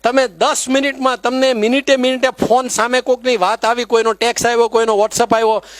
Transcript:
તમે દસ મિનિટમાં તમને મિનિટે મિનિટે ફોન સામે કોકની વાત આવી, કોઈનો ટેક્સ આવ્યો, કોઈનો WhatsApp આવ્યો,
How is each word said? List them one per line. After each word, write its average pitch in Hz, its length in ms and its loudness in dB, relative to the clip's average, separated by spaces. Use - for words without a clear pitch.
તમે 254 240 2
દસ 220 420 -2
મિનિટમાં 262 520 -2
તમને 262 320 0
મિનિટે 254 420 2
મિનિટે 254 340 0
ફોન 254 380 0
સામે 240 340 -2
કોકની 247 360 -2
વાત 196 280 -2
આવી, 240 180 0
કોઈનો 226 300 0
ટેક્સ 226 320 -2
આવ્યો, 233 220 2
કોઈનો 226 300 0
WhatsApp 220 380 0
આવ્યો, 220 280 0